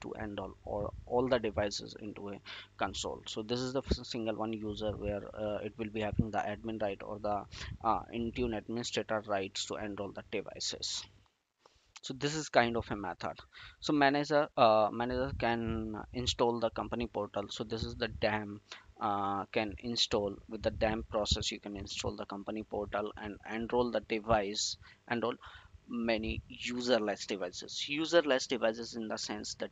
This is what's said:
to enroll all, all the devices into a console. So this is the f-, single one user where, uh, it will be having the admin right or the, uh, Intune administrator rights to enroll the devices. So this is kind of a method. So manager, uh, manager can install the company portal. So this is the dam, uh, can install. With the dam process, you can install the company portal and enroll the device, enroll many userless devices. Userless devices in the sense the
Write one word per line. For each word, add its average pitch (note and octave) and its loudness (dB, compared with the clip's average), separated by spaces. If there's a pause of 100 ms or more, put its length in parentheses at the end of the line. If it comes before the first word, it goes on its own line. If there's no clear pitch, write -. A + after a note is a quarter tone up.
to - -8
enroll G2+ -6 (100)
all, G#2 -2 (100)
all B2+ 2
the B2 4
devices G#2+ 0
into G2+ -8
a G2 -10 (380)
console. G2 -4
So - -6
this A#2+ 0
is B2+ -2
the C3+ 0
f-, - 0
single A2 -2
one A2 -2
user G#2+ -2
where, G2+ -2 (140)
uh, G#2 -2
it G#2 -6
will A2 -4
be A2 -4
having G#2+ 2
the G2+ 0
admin G#2+ -4
right G2+ -2
or G#2 -6
the, G#2 -2 (400)
uh, G#2+ 4 (140)
Intune A#2 0
administrator A2+ -2
rights G2+ -2
to G2 -4
enroll G2 -6
the G#2 -10
devices. - -4 (1000)
So C3+ -6
this C#3+ -2
is D#3 -2
kind A#2 6
of - -4
a A2 0
method. F2 -4 (460)
So - 2
manager, D3 6
uh, A2 10
manager B2+ 0
can A2+ 0 (120)
install A#2+ 2
the A2+ 4
company A2+ -2
portal. G2+ -2
So - -6
this A2 -2
is A#2+ -4
the A#2+ -2
dam, G#2+ 0 (400)
uh, G2+ 2
can G#2+ 0
install. A2 2 (140)
With G#2+ -8
the A2 4
dam A2 2
process, A2 2
you G#2 -6
can G2+ -8
install G2+ -4
the G#2 -6
company G2+ -6
portal G#2 -2
and G#2 -8 (160)
enroll A#2 2
the A2+ 2
device, G#2+ 0 (320)
enroll A#2+ 0 (560)
many A2+ 0 (100)
userless A#2+ 0
devices. F#2+ -4
Userless D3 4
devices A2+ 0
in A2 -4
the A2 -4
sense G#2+ -6
the G#2 -4